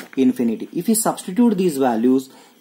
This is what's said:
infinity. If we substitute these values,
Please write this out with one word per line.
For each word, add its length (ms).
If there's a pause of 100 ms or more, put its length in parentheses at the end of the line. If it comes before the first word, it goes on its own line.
(160)
infinity. 560
If 160
we 60
substitute 640
these 220
values, 500 (320)